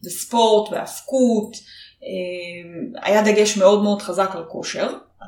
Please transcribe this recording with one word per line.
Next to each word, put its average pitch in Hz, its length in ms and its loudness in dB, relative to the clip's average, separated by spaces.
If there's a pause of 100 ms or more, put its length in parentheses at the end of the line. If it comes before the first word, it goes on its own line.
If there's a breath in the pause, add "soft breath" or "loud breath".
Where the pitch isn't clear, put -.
בספורט, 214 680 2
בהאבקות, 226 840 -2 (460 loud breath)
אמ, 175 920 -10 (100)
היה 208 200 2
דגש 208 340 2
מאוד 202 260 6
מאוד 202 200 0
חזק 190 320 -2
על 170 140 -10
כושר, - 400 -6 (400)